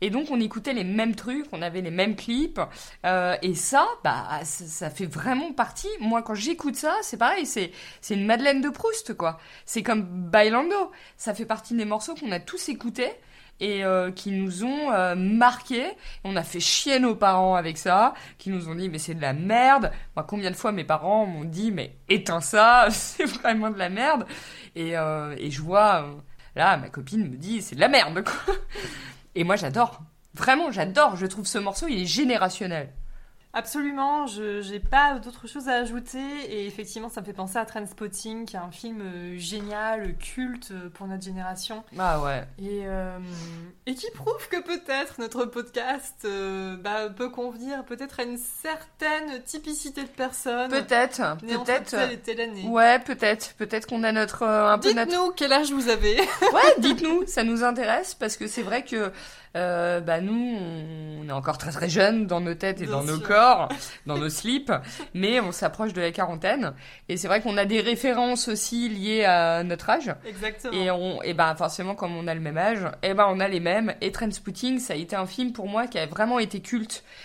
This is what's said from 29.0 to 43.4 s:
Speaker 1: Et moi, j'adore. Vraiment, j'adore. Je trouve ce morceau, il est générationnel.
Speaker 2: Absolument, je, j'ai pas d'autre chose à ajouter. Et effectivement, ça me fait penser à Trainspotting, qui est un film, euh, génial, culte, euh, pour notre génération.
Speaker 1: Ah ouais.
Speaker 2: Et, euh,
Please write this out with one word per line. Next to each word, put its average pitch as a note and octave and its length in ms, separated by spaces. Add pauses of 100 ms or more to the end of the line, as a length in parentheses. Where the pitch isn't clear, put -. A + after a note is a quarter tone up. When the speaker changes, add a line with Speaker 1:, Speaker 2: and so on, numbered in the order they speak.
Speaker 1:
Et E3 100
moi, F#3 120
j'adore. C#3+ 440 (340)
Vraiment, C#4+ 380
j'adore. G3 440
Je F3+ 100
trouve G3 200
ce - 120
morceau, G3+ 280
il A#3+ 140
est F3+ 60
générationnel. F#3 840 (640)
Speaker 2:
Absolument, C#4+ 760
je, G#3 340
j'ai G3+ 160
pas C4+ 400
d'autre A#3 300
chose C4+ 200
à C4 60
ajouter. A#3+ 460 (280)
Et G#3 200
effectivement, G#3+ 400
ça A3 120
me F#3 60
fait G3+ 60
penser F#3+ 240
à A3+ 80
Trainspotting, A3 840
qui - 80
est F#3+ 60
un F3 100
film, A3+ 300
euh, F3+ 380
génial, G#3 800
culte, B3 520
euh, F3+ 180
pour F#3+ 200
notre F#3+ 160
génération. F#3 580 (160)
Speaker 1:
Ah E3+ 220
ouais. C#3 240 (160)
Speaker 2:
Et, G3+ 240
euh, F#3 340 (680)